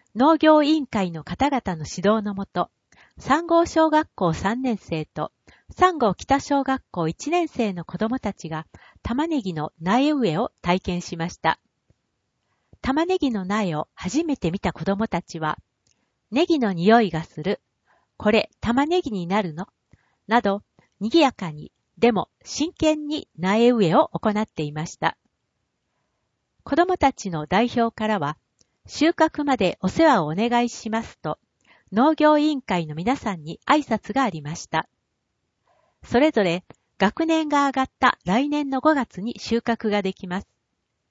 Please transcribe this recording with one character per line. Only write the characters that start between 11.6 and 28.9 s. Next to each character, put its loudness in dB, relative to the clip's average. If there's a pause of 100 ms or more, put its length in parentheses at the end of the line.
玉 0
ね 0
ぎ 0
の -4
苗 -2
を -6
初 -2
め -2
て -2
見 -6
た -4
子 -12
ど 0
も -2
た -6
ち -16
は、 -4 (720)
「ネ 2
ギ 0
の 0
匂 4
い 0
が -4
す -14
る。 -4 (560)
こ 0
れ、 2 (100)
玉 0
ね 2
ぎ -10
に -6
な 0
る -6
の？」 -10 (580)
な 4
ど、 -2 (360)
賑 2
や 4
か -10
に、 -16 (260)
で 4
も -2 (120)
真 -6
剣 0
に -8 (100)
苗 4
植 2
え 2
を 4
行 -2
っ -2
て -8
い -6
ま -8
し -16
た。 -4 (1500)
子 -2
ど 4
も -2
た 2
ち -10
の -4
代 2
表 0
か -6
ら -2
は、 -4 (520)
「収 2